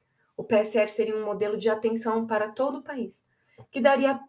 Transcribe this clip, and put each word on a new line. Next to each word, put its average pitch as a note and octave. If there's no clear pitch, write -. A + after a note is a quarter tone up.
O -
P A#3
S G#3+
F G#3+
seria G#3+
um G#3+
modelo G#3
de A3
atenção A3+
para G#3+
todo C#4
o -
país, -
que C#4
daria C4+